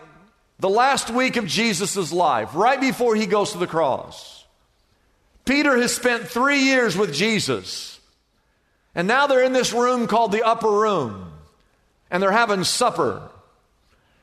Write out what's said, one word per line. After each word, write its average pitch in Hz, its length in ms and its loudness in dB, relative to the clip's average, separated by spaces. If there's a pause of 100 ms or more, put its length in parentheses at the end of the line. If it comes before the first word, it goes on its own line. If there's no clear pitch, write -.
(580)
the 185 120 0
last 247 400 2
week 247 260 0
of 233 100 -2
Jesus' 185 680 -2
life, 143 400 0
right 240 260 2
before 240 360 0
he 214 100 0
goes 202 260 0
to 180 60 -10
the 175 100 -4
cross. - 800 -4 (1000)
Peter 277 340 2
has 240 160 0
spent 233 340 -2
three 277 340 0
years 262 340 2
with 185 180 -2
Jesus. 143 840 -4 (960)
And 170 100 -2
now 262 220 2
they're 262 160 4
in 262 80 2
this 247 220 0
room 240 340 0
called 220 240 2
the 220 120 0
upper 226 280 2
room. 135 640 -2 (760)
And 180 140 -2
they're 196 80 2
having 208 320 2
supper. 143 680 -2 (920)